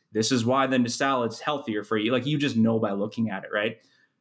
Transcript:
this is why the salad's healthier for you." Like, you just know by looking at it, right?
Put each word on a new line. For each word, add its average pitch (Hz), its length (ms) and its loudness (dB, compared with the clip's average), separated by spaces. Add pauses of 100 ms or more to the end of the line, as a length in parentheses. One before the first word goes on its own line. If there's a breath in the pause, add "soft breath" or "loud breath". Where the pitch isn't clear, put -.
(120)
this 113 200 0
is 120 140 2
why 131 220 2
the 127 220 2
salad's 123 520 0
healthier 120 420 -4
for 110 140 -2
you." 110 140 0
Like, 123 140 0
you 147 140 0
just 127 180 0
know 113 220 4
by 107 120 0
looking 107 380 -2
at 95 140 -6
it, - 100 -12
right? 107 240 -2 (440 soft breath)